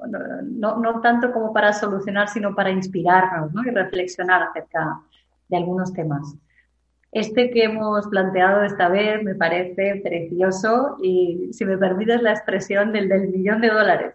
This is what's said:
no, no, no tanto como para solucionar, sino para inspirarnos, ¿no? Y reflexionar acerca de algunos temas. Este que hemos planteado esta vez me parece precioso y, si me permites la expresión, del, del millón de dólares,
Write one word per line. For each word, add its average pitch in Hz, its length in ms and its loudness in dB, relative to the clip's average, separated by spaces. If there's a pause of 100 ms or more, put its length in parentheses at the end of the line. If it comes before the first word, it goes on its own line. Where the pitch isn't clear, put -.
no, - 360 -10
no, 220 360 -4
no 226 220 -2
tanto 240 320 2
como 220 180 -2
para 208 220 4
solucionar, 202 560 -2
sino 202 260 -4
para 196 140 0
inspirarnos, 180 840 2
¿no? 208 100 -4
Y 254 80 -4
reflexionar 185 720 0
acerca 160 580 -6 (480)
de 175 80 0
algunos 180 340 -2
temas. 151 440 -6 (760)
Este 220 380 0
que 233 160 2
hemos 214 420 -2
planteado 190 560 2
esta 196 240 2
vez 214 360 2
me 190 120 -4
parece 180 640 -2
precioso 185 1000 0
y, 180 500 0
si - 140 -6
me 190 120 0
permites 202 440 2
la 220 100 4
expresión, 208 640 0
del, 202 160 0
del 190 200 2
millón 190 300 0
de 233 100 4
dólares, 208 460 2